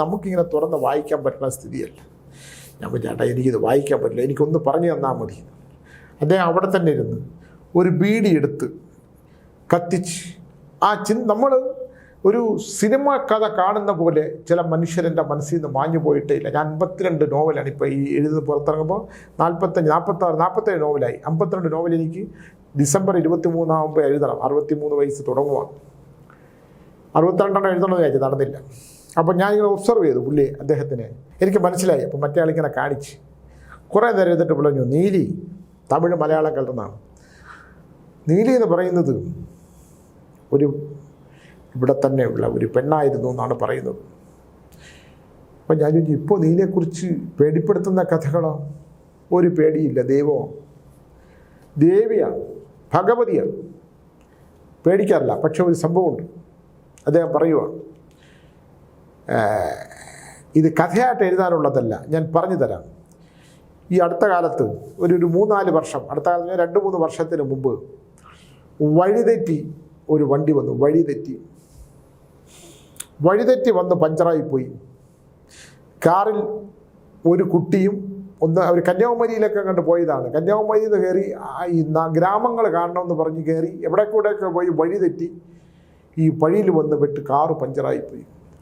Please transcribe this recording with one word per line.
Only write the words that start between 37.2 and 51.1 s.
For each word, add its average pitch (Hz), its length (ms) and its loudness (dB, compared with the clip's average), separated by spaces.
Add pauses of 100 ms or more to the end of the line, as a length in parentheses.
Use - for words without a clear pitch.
നീലി 208 300 4
എന്ന് 226 160 2
പറയുന്നത് 175 400 2 (1400)
ഒരു 143 140 4 (1120)
ഇവിടെ 127 180 4 (100)
തന്നെയുള്ള 117 420 0 (100)
ഒരു 117 180 0
പെണ്ണായിരുന്നു 139 560 0
എന്നാണ് 123 320 -4
പറയുന്നത്." 123 380 -6 (1600)
അപ്പം 160 180 0
ഞാൻ 147 100 2
ചോദിച്ചു, 160 220 2
"ഇപ്പോൾ 190 320 0
നീലിയെക്കുറിച്ച് 185 640 0 (320)
പേടിപ്പെടുത്തുന്ന 175 600 2 (100)
കഥകളോ?" 160 420 0 (800)
"ഒരു 175 160 6
പേടിയില്ല, 156 520 2 (120)
ദൈവമോ 139 420 0 (1200)